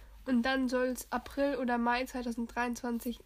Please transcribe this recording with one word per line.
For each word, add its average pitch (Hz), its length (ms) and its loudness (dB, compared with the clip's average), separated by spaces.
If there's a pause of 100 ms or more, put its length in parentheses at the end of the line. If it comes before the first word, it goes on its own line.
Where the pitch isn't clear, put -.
(260)
Und 240 180 4
dann 262 260 2
soll's 254 420 0
April 277 440 0
oder 240 220 2
Mai 240 280 2
zweitausenddreiundzwanzig 240 1200 -4